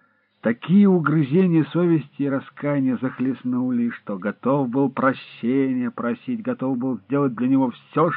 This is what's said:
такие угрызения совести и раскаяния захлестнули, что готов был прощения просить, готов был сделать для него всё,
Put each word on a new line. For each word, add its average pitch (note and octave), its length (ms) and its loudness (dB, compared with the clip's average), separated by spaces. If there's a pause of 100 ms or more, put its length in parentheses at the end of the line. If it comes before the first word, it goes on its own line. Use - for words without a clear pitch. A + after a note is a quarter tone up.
(400)
такие F3+ 480 4
угрызения D#3+ 800 2
совести E3 560 0
и C#3+ 60 -2
раскаяния C3+ 680 -2
захлестнули, B2 920 -2
что G#2 280 -10
готов B2 520 -2
был C3+ 200 0
прощения B2+ 1000 -2
просить, A#2 520 -6
готов B2+ 360 -4
был B2+ 220 -4
сделать C3+ 340 -2
для A#2+ 140 -2
него C3+ 220 2
всё, D#3 460 -2